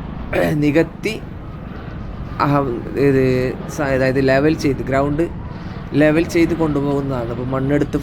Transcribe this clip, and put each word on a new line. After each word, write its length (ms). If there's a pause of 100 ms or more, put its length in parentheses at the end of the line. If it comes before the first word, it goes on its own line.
(320)
<clears throat> 300
നികത്തി, 520 (1300)
ആ, 20 (600)
ഇത് 140 (520)
സ-, 220
അതായത് 340
ലെവൽ 240 (100)
ചെയ്ത്, 240
ഗ്രൗണ്ട് 360 (760)
ലെവൽ 240 (100)
ചെയ്ത് 180 (100)
കൊണ്ടുപോകുന്നതാണ്. 720
അപ്പം 200
മണ്ണെടുത്ത് 480